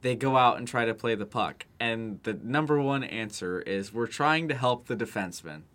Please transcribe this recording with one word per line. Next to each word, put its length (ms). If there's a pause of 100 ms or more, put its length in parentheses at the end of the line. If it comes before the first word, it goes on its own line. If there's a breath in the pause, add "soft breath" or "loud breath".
they 120
go 220
out 220
and 100
try 160
to 100
play 220
the 100
puck. 400 (140)
And 420
the 120
number 460
one 220
answer 600
is, 300
"We're 140
trying 400
to 80
help 320
the 80
defenseman." 680 (120)